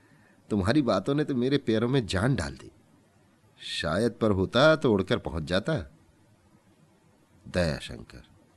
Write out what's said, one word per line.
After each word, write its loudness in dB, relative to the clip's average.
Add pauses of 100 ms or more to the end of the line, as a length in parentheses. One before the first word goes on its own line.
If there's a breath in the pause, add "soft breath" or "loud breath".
(500 soft breath)
तुम्हारी 2
बातों 0
ने 0
तो -4
मेरे 0
पैरों 0
में 0
जान 0
डाल -4
दी। -20 (880)
शायद -2
पर 0
होता 4
तो 2
उड़कर 2
पहुंच -6
जाता। -2 (1600)
दयाशंकर, -4 (340)